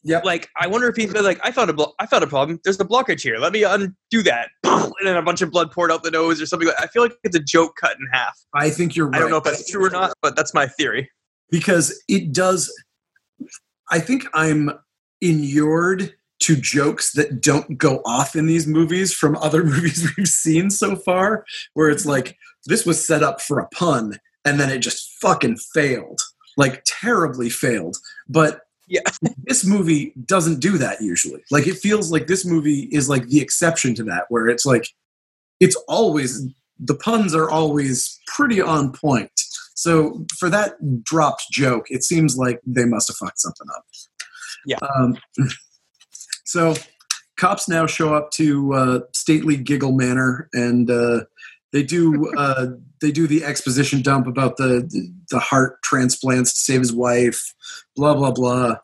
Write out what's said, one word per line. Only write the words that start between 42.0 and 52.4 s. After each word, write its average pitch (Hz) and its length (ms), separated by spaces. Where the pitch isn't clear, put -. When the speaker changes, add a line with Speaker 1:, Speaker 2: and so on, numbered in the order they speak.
Speaker 1:
seems 156 320
like 123 280
they 123 200
must 113 240
have - 80
fucked - 240
something - 260
up. - 80
Speaker 2:
Yeah. 139 120
Speaker 1:
Um, 127 200
<laughs> 135 120
so 165 300
cops 190 320
now 165 180
show 156 280
up 151 180
to, 143 420
uh, 127 260
stately 156 420
Giggle 135 360
Manor, 127 600
and, 120 380
uh, 117 340
they 143 100
do, 156 520
<laughs> - 20
uh, 135 320